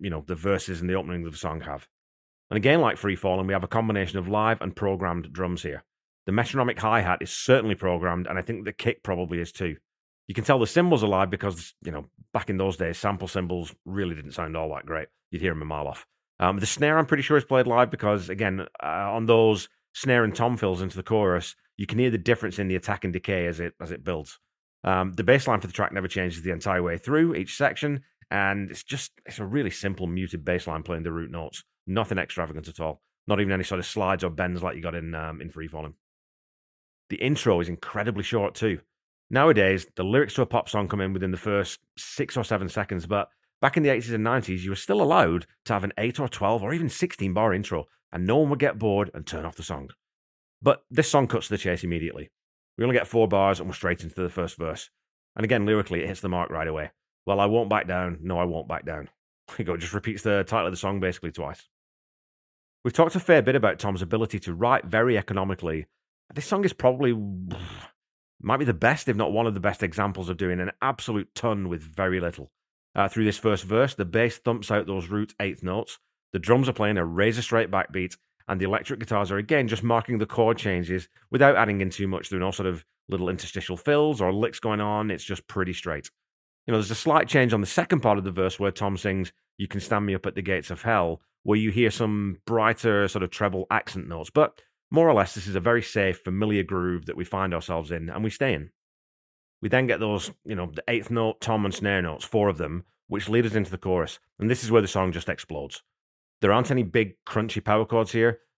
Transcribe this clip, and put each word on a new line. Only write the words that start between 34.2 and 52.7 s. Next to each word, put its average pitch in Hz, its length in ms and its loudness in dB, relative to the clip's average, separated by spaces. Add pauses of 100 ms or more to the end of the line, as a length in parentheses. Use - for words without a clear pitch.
or 90 80 0
bends 90 320 -4
like 90 140 -4
you 80 60 -12
got 85 120 -6
in, 82 200 -8
um, 80 260 -8
in 82 100 -12
Free 80 160 -12
Falling. 78 280 -12 (1160)
The 98 60 -8
intro 123 440 2
is 85 80 -2
incredibly 101 540 -4
short 101 320 0
too. 101 260 -2 (500)
Nowadays, 107 560 6 (100)
the 92 80 -2
lyrics 110 300 2
to 135 80 2
a 113 40 0
pop - 220 0
song 101 200 -2
come 101 120 -2
in 95 120 -2
within 95 180 -2
the 92 60 -2
first 101 440 -2 (160)
six - 400 -6
or 120 80 0
seven 95 240 -2
seconds, 92 380 -4
but 101 240 -2 (300)
back 135 160 4
in 165 60 4
the 147 80 6
eighties 120 220 0
and 107 120 0
nineties, 110 400 0
you 95 60 -4
were 98 60 -4
still 202 260 2
allowed 143 440 4 (180)
to - 80 -2
have 98 120 -2
an 98 140 -4
eight 117 220 -2
or 131 80 -2
twelve 107 340 0
or 107 100 -4
even 165 160 -2
sixteen - 460 -4
bar 107 180 4
intro, 92 340 -2 (260)
and 87 140 -2
no 113 120 4
one 151 120 4
would 143 80 -2
get 139 200 0
bored 104 360 0
and 78 120 -12
turn 78 180 -8
off 82 120 -10
the 87 60 -12
song. 69 280 -8 (720)
But - 300 2
this 151 180 2
song 135 200 4
cuts - 200 -2
to 104 60 -4
the 98 40 0
chase 87 260 -2
immediately. 82 460 -6 (460)